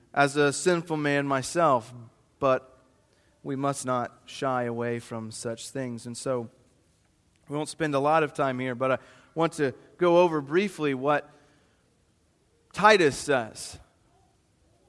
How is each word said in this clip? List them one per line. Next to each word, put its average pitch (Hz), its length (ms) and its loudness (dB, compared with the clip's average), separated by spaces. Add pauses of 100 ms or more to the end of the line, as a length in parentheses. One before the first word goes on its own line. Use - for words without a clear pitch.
(120)
as 143 240 2
a 143 160 4
sinful 170 440 0
man 143 300 0
myself, 135 680 0 (460)
but 131 400 0 (640)
we 143 140 -8
must 139 280 -4
not 127 280 -2 (140)
shy 127 380 -4
away 117 360 -4
from 110 320 -12
such - 380 -10
things. 123 360 -10
And 120 100 -12
so 123 320 -4 (1000)
we 143 80 -8
won't 151 120 -6
spend 151 260 -4
a 135 60 2
lot 156 220 4
of 147 100 -2
time 131 280 -2
here, 127 160 -6
but 131 160 0
I 123 60 0 (360)
want 160 200 0
to 139 180 0 (260)
go 175 200 6
over 165 220 4
briefly 151 540 0
what 139 340 0 (1400)
Titus 180 440 6
says - 640 -4 (1120)